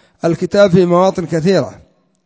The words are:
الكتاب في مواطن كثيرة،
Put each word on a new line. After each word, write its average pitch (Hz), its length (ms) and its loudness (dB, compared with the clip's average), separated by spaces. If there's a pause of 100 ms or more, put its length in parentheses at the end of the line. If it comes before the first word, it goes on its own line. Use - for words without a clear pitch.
(260)
الكتاب 180 460 0
في 180 140 2
مواطن 180 400 0
كثيرة، 151 560 -4 (440)